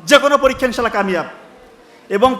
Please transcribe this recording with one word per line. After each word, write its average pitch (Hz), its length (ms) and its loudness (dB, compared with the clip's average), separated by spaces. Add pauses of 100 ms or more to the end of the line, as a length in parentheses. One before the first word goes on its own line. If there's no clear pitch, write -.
যে 277 120 4
কোনো 285 200 0
পরীক্ষা 262 280 0
ইনশাল্লাহ 233 280 -4
কামিয়াব। 190 340 -4 (840)
এবং 208 200 2 (100)